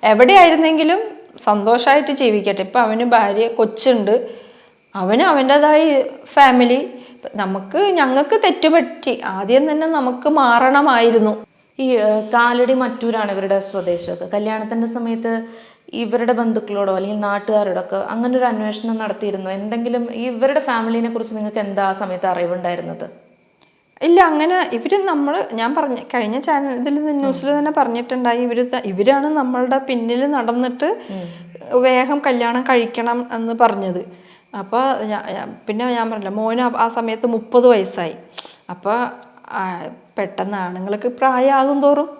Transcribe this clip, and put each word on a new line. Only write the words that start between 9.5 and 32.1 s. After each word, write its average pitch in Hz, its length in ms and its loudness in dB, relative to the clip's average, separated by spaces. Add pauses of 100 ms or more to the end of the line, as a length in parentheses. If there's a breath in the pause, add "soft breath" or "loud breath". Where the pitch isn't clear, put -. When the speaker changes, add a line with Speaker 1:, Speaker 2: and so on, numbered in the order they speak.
Speaker 1:
തന്നെ 311 160 0
നമുക്ക് 262 420 -2
മാറണമായിരുന്നു. 240 1160 4 (320)
Speaker 2:
ഈ, 262 180 0
ഏ, 214 240 2
കാലടി 240 540 2
മറ്റൂരാണ് 226 580 -2
ഇവരുടെ 196 280 0
സ്വദേശമൊക്കെ. 175 760 -6
കല്യാണത്തിന്റെ 220 520 -4
സമയത്ത് 226 600 -4 (460 loud breath)
ഇവരുടെ 233 400 -2
ബന്ധുക്കളോടോ 214 640 -2
അല്ലെങ്കിൽ 202 240 -4
നാട്ടുകാരോടൊക്കെ 202 760 -2
അങ്ങനെ 240 420 -2
ഒരു 247 60 0
അന്വേഷണം 220 540 -4
നടത്തിയിരുന്നോ? 196 520 -6
എന്തെങ്കിലും 233 640 -6
ഇവരുടെ 247 480 -2
ഫാമിലിനെ 233 500 -2
കുറിച്ച് 226 240 -8
നിങ്ങൾക്ക് 214 240 -6
എന്താ 202 260 -2
ആ 190 80 0
സമയത്ത് 190 340 -6
അറിവുണ്ടായിരുന്നത്? 175 840 -4 (920 soft breath)
Speaker 1:
ഇല്ല, 339 180 6
അങ്ങനെ 330 520 2
ഇവര്, 269 240 -2
നമ്മള്, 320 560 -2
ഞാൻ 233 220 -2
പറഞ്ഞ 285 220 -2 (180)
കഴിഞ്ഞ 233 260 -2
ചാനൽ 285 320 -2
ഇതിൽ, 254 260 -2
Speaker 2:
ഉം. 302 200 -2
Speaker 1:
ന്യൂസിൽ 277 400 -2
തന്നെ 302 180 0
പറഞ്ഞിട്ടുണ്ടായി, 240 640 0
ഇവര് 247 340 0
ത-, 254 120 -4
ഇവരാണ് 233 440 0
നമ്മളുടെ 254 500 0
പിന്നിൽ 247 480 -2
നടന്നിട്ട് 254 760 -2 (100)
Speaker 2:
ഉം. 190 160 -10 (560 loud breath)
Speaker 1:
വേഗം 254 440 2